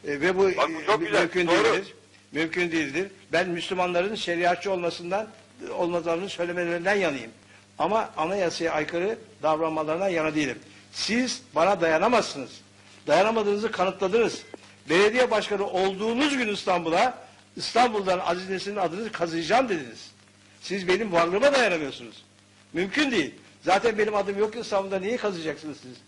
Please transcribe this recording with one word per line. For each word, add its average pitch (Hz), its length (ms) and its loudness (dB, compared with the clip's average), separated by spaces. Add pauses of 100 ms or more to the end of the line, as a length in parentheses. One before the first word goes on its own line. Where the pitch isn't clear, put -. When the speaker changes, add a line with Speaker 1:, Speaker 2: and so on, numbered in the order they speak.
Speaker 1:
E, 143 140 -6
ve 180 160 2
bu, 190 200 2
Speaker 2:
Bak, 156 120 2
bu 160 180 -8
çok 262 160 2
Speaker 1:
e, - 20 -2
Speaker 2:
güzel, 196 160 2
Speaker 1:
mümkün 175 260 0
Speaker 2:
doğru. 185 180 4
Speaker 1:
değildir. 202 300 0 (380)
Mümkün 165 400 -2
değildir. 160 380 -2 (220)
Ben 180 160 2
Müslümanların 180 680 -2
şeriatçı 175 560 0
olmasından, 175 580 -4 (420)
olmalarını 170 580 -2
söylemelerinden 175 680 -2
yanayım. 143 360 -2 (480)
Ama 190 380 0
anayasaya 165 560 -2
aykırı 170 460 -2 (240)
davranmalarına 156 680 0
yana 156 260 0
değilim. 143 240 -2 (340)
Siz 240 500 -2 (120)
bana 175 260 4
dayanamazsınız. 165 720 2 (560)
Dayanamadığınızı 208 680 4
kanıtladınız. 185 720 0 (480)
"Belediye 220 400 4
başkanı 202 360 0
olduğunuz 208 680 0
gün 240 120 0
İstanbul'a, 190 800 0 (280)
İstanbul'dan 202 600 2
Aziz 180 300 -2
Nesin'in 196 280 -6
adını 196 360 -4
kazıyacağım." 170 560 0
dediniz. 135 420 -6 (520)
Siz 185 260 -4
benim 190 240 2
varlığıma 170 400 4
dayanamıyorsunuz. 156 720 -2 (480)
Mümkün 202 380 0
değil. 151 240 0 (300)
Zaten 202 340 4
benim 214 160 0
adım 196 240 -2
yok 214 180 0
İstanbul'da, 196 420 -2
neyi 208 180 -2
kazıyacaksınız 156 640 -6
siz? 127 160 -18 (120)